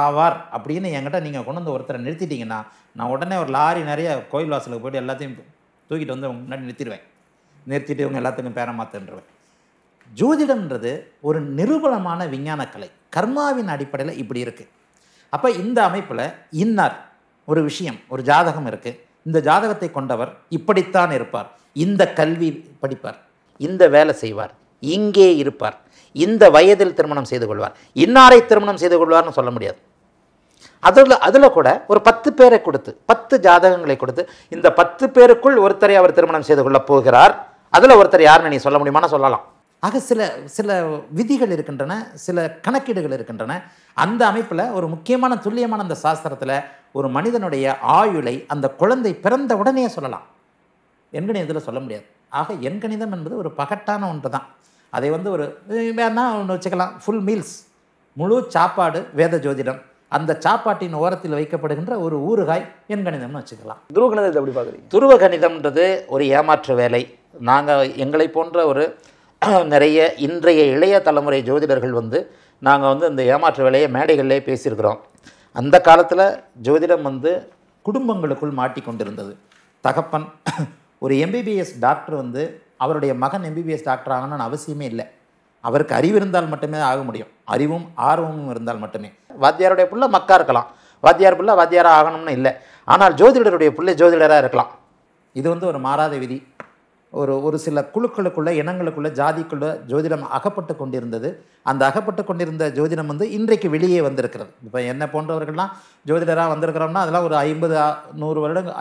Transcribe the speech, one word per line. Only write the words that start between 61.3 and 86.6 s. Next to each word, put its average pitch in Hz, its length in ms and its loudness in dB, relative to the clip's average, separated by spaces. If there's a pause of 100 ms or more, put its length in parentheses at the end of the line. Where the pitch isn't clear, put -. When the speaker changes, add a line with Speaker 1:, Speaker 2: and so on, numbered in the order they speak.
Speaker 1:
வைக்கப்படுகின்ற 151 600 -6
ஒரு 165 220 -6
ஊறுகாய் 175 440 -2 (220)
எண்கணிதம்னு 147 540 -8
வச்சுக்கலாம். 107 400 -20 (120)
Speaker 2:
துருவ 233 160 2
கணிதத்தை 196 320 0
எப்படி 135 160 -6
பாக்குறீங்க? - 300 -10
Speaker 1:
துருவ 262 280 6
கணிதம்ன்றது 165 720 2 (220)
ஒரு 139 200 -2
ஏமாற்று 147 480 2
வேலை. 120 260 0 (380)
நாங்க, 139 460 2
எங்களை 143 440 -2
போன்ற 165 360 -2
ஒரு 143 180 0 (580)
<clears throat> 185 320 2
நிறைய 151 260 4 (140)
இன்றைய 156 500 2
இளைய 151 380 2
தலைமுறை 147 400 0
ஜோதிடர்கள் 131 580 -2
வந்து, 113 180 -4 (440)
நாங்க 139 260 4
வந்து 139 200 0
இந்த 139 160 -4
ஏமாற்று 143 400 2
வேலையை 131 280 2
மேடைகள்லேயே 139 520 0
பேசியிருக்கிறோம். 110 560 -4 (560)
அந்த 139 280 4
காலத்துல 170 380 6 (420)
ஜோதிடம் 156 380 2
வந்து 139 300 -4 (540)
குடும்பங்களுக்குள் 190 720 -6
மாட்டிக்கொண்டிருந்தது. 113 760 -8 (500)
தகப்பன் 151 440 -4 (180)
<clears throat> - 580 -12
ஒரு 135 160 -2
எம் 170 120 -4
பி 240 120 -6
பி 214 120 -6
எஸ் 185 240 -8
டாக்டர் 147 360 -2
வந்து 131 280 -8 (340)
அவருடைய 139 360 -4
மகன் 139 300 -6
எம் 156 100 -10
பி 160 80 -10
பி 160 100 -8
எஸ் 156 120 -8
டாக்டர் 131 300 -6
ஆகணும்னு 131 340 -8
அவசியமே 147 440 -12
இல்லை. 120 140 -10 (580)
அவருக்கு 127 320 -2
அறிவு 165 200 0
இருந்தால் 180 320 -2
மட்டுமே 151 320 -8